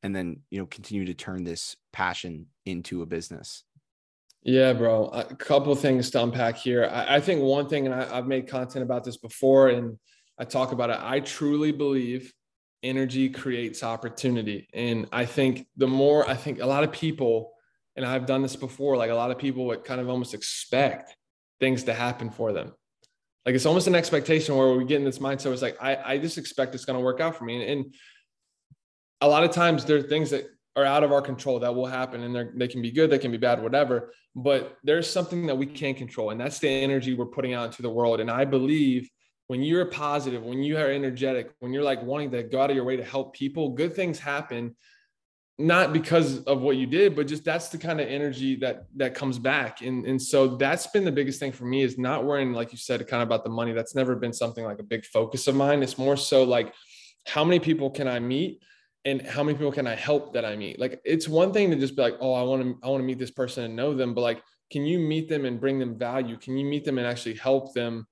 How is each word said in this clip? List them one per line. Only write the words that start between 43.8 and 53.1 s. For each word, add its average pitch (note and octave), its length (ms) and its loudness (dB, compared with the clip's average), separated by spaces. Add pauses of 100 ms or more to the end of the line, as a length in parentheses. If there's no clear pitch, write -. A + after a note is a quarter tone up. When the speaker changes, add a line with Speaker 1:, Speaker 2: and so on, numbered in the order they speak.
Speaker 2:
things F3+ 240 -4
happen, C3 580 -6 (840)
not E3+ 340 4
because D#3 520 2
of C3+ 180 2
what C3+ 140 4
you C3 100 0
did, E3+ 280 4
but C#3+ 120 -2
just D3+ 180 -8
that's E3 240 -2
the - 80 -12
kind D#3+ 240 -4
of B2+ 80 -2
energy C3+ 480 -2
that, A#2+ 280 -4 (120)
that C3 180 -2
comes C3 240 -4
back. C3 440 -2
And, B2 240 -4
and C3 160 0
so C3 340 4
that's C#3+ 300 0
been G3+ 180 2
the E3+ 80 2
biggest C3+ 280 -2
thing C3+ 120 -4
for B2 120 -12
me, C3 180 0
is C3 160 0
not B2+ 260 -2
worrying, C#3 280 0
like A#2 180 -4
you A#2+ 80 -18
said, A#2+ 300 -4
kind A#2+ 140 0